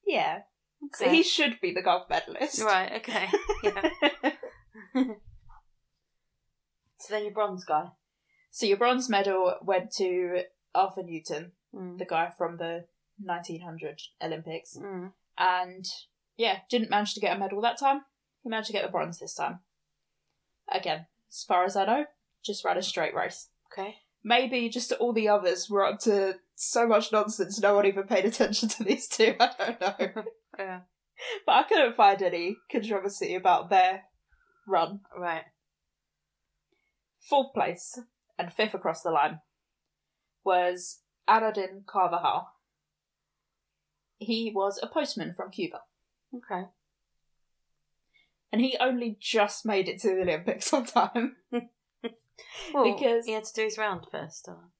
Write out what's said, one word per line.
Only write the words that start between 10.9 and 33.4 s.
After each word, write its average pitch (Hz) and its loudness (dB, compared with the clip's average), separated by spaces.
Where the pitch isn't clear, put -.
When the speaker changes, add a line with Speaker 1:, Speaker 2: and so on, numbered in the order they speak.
Speaker 1:
Newton, 165 -10
Speaker 2:
Mm. 180 -12
Speaker 1:
the 185 -6
guy 170 -2
from 170 -4
the 170 -8
nineteen 175 -8
hundred 160 -12
Olympics. 165 -8
Speaker 2:
Mm. 190 -12
Speaker 1:
And, 180 0
yeah, 196 0
didn't 226 2
manage 208 2
to 214 -10
get 196 0
a - -8
medal 196 -4
that 233 0
time. 277 2
He 254 -10
managed 220 -4
to 214 -6
get 202 0
the - -4
bronze 170 -4
this - -10
time. 175 -6
Again, 165 -2
as - -14
far 180 4
as 190 0
I 196 2
know, 262 2
just - -8
ran 175 0
a 196 -2
straight - -2
race. - -6
Speaker 2:
Okay. 202 -10
Speaker 1:
Maybe 240 2
just 233 -4
all 240 0
the 214 2
others 185 2
were 202 2
up - 0
to 196 2
so - 0
much 220 4
nonsense, 214 0
no 202 6
one 202 6
even 196 0
paid 196 2
attention 220 0
to - -4
these - 0
two. 220 4
<laughs> - -4
I 247 6
don't - -4
know. 190 -2
Speaker 2:
<laughs> - -12
Yeah. 185 -8
Speaker 1:
But - 2
I 262 6
couldn't 269 4
find 196 6
any 175 -2
controversy 202 -2
about 180 2